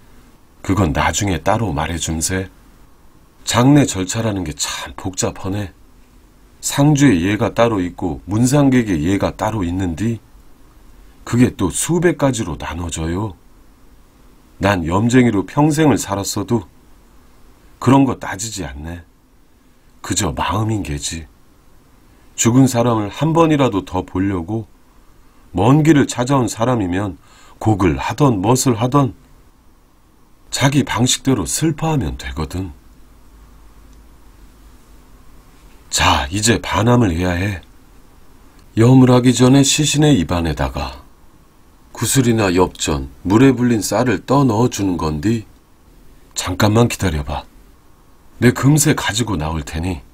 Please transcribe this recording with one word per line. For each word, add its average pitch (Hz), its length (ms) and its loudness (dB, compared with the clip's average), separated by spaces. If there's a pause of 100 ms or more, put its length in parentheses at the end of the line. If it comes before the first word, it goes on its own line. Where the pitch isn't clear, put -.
(640)
그건 90 300 0
나중에 78 460 -2
따로 104 340 -2
말해줌세. 80 760 -6 (960)
장례 135 420 4
절차라는 98 580 -4
게 - 120 -8
참 - 400 -10
복잡하네. 98 760 -6 (880)
상주의 139 640 2
예가 101 300 -2
따로 113 260 2
있고 85 440 -6
문상객의 123 800 2
예가 92 320 0
따로 107 280 -4
있는 87 320 -4
뒤 107 240 -4 (1040)
그게 120 320 2
또 92 140 -2
수백 165 480 0
가지로 110 400 -2
나눠져요. 85 760 -6 (1200)
난 92 280 0
염쟁이로 110 600 2
평생을 147 520 2
살았어도 101 680 -4 (1120)
그런 135 260 4
거 113 120 -4
따지지 101 480 -10
않네. 78 380 -12 (1000)
그저 90 320 -4
마음인 107 500 -4
게지. 76 440 -8 (1080)
죽은 135 320 4
사람을 117 420 0
한 151 240 -2
번이라도 139 520 2
더 92 180 -6
보려고 95 640 -4 (840)
먼 123 300 4
길을 147 240 6
찾아온 127 420 -2
사람이면 104 720 -2 (400)
곡을 92 400 2
하던 123 440 0
멋을 120 380 0
하던 127 340 0 (1400)
자기 139 340 0
방식대로 117 640 0
슬퍼하면 147 720 -2
되거든. 85 540 -8 (3250)
자, 85 400 0
이제 104 300 0
반함을 113 520 2
해야 90 180 -2
해. 90 300 -4 (1160)
염을 127 340 8
하기 123 240 4
전에 127 280 6
시신의 147 580 2
입안에다가 73 840 -4 (880)
구슬이나 110 640 2
엽전, 80 540 0 (140)
물에 123 300 6
불린 120 280 0
쌀을 101 460 -2
떠 139 180 2
넣어주는 107 520 0
건디 78 500 -2 (880)
잠깐만 107 520 0
기다려봐. 76 580 -4 (920)
내 120 140 4
금세 143 420 2
가지고 104 420 -4
나올 78 260 -4
테니. 82 400 -6 (120)